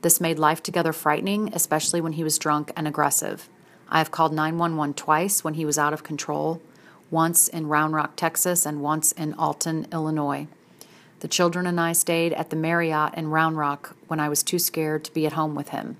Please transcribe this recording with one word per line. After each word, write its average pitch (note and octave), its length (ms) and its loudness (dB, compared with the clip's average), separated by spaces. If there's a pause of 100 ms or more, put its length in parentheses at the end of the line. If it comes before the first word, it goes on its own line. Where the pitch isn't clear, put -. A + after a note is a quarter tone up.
This E3 180 4
made E3 180 0
life D#3 240 4
together E3 300 0
frightening, G3 600 0
especially E3+ 460 0
when D#3+ 120 -2
he D#3+ 120 -2
was D3+ 140 0
drunk D3 380 0
and D#3+ 100 -4
aggressive. - 600 -2 (400)
I D#3+ 100 2
have D#3 120 2
called D#3+ 240 2
nine D#3 240 0
one E3+ 180 0
one D3 160 -2
twice E3 500 0
when D#3 120 -4
he D#3+ 100 -2
was D3 140 0
out D3 160 2
of D3+ 80 -8
control, D3+ 580 -4 (500)
once E3 380 4
in D#3+ 200 -6
Round D#3 260 2
Rock, D3+ 220 -2
Texas, F3 500 0
and D3+ 160 -4
once D3+ 300 0
in D#3 220 -4
Alton, D#3 560 -2
Illinois. D#3 560 -2 (760)
The - 60 -10
children F3 400 2
and F3 140 0
I E3+ 140 0
stayed E3+ 400 2
at - 160 -6
the - 40 -4
Marriott D#3+ 600 2
in D#3 160 -4
Round D#3+ 260 2
Rock D3 400 -4 (100)
when D#3+ 140 -2
I D3+ 80 0
was D3 160 0
too F3 160 0
scared D#3 440 -2
to - 80 -12
be D#3 140 0
at D3+ 60 0
home D#3 240 -2
with C#3+ 140 -8
him. - 300 -8